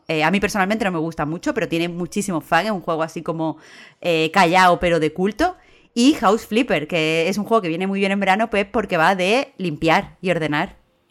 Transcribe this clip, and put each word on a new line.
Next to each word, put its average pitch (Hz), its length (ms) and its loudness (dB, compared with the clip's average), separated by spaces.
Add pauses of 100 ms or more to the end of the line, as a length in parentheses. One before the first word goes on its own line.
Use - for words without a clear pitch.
Eh, 156 160 0
a 160 80 2
mí 202 80 2
personalmente 208 460 -2
no 190 60 0
me 175 80 -4
gusta 156 280 -4
mucho, 160 260 -4
pero 170 140 -2
tiene 165 220 -2
muchísimos 175 540 -4
fans. 175 220 0
Es 220 60 -2
un 190 100 -4
juego 160 220 -4
así 165 180 -8
como, 160 360 -6 (440)
eh, 160 320 0
callao, 180 460 6
pero 170 200 2
de 151 140 0
culto. 220 440 -2 (360)
Y 262 220 4
House 220 320 0
Flipper, 214 400 0
que 160 420 0
es 196 80 -2
un 208 80 -4
juego 220 160 2
que 185 60 -6
viene 170 180 -4
muy 196 140 -4
bien 196 120 0
en 202 80 0
verano, 196 300 2
pues, 202 160 0
porque 196 320 -2
va 165 160 4
de 202 460 0
limpiar 160 640 -2
y 160 100 -2
ordenar. 160 460 -4 (340)